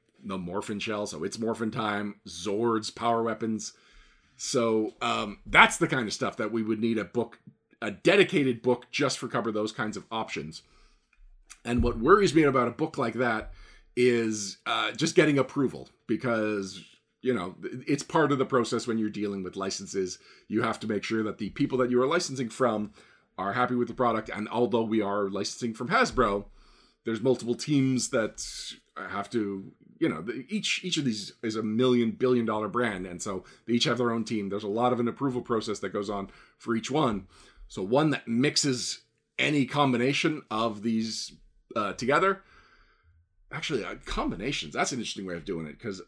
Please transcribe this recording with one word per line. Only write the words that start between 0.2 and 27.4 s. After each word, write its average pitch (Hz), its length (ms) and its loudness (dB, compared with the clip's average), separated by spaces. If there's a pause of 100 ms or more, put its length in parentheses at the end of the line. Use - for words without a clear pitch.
the 95 140 -6
Morphin 98 420 -6
Shell, 104 280 -4
so 82 160 -8
it's 98 160 -4
Morphin 113 320 -2
time, 104 440 -4 (120)
Zord's 104 640 -2
power 117 320 0
weapons. 110 500 -4 (640)
So, 113 640 0
um, 113 440 -2
that's 170 320 8
the 165 100 2
kind 123 200 0
of 95 60 -4
stuff - 240 -4
that 110 140 -2
we 113 120 0
would 110 160 -2
need 113 180 2
a 101 80 -2
book, 113 340 -4 (420)
a 107 100 -4
dedicated 165 680 4
book 123 300 2
just 139 280 0
for 127 80 -6
cover 113 240 -2
those 107 200 -2
kinds 107 240 -4
of 95 160 -12
options. 85 520 -6 (1000)
And 120 200 2
what 120 160 2
worries 175 340 6
me 156 100 8
about 131 240 4
a 113 40 -2
book - 260 -4
like 117 180 0
that 113 380 0 (420)
is, 113 720 2
uh, 113 260 0
just 139 240 -2
getting 151 220 6
approval, 131 500 0 (200)
because, 107 760 -2 (380)
you 123 120 2
know, 92 220 -4 (320)
it's 139 160 0
part 151 280 2
of 139 60 2
the 131 80 2
process 117 400 0
when 113 120 0
you're 107 120 0
dealing 101 340 -4
with 87 120 -8
licenses. 95 640 -4 (280)
You 104 160 0
have 113 180 -2
to 110 60 -8
make 104 160 -2
sure 110 200 0
that 104 140 -6
the 101 140 -6
people 135 260 -2
that 127 120 2
you 123 120 4
are 131 60 4
licensing 139 420 -2
from 107 420 0 (460)
are 98 160 -2
happy 123 220 2
with 120 120 2
the 113 60 -6
product. 117 360 0
And 104 200 -6
although 117 340 2
we 110 180 2
are 101 280 0
licensing 110 460 -4
from 123 140 -6
Hasbro, 127 560 2 (600)
there's 113 160 -2
multiple 120 320 2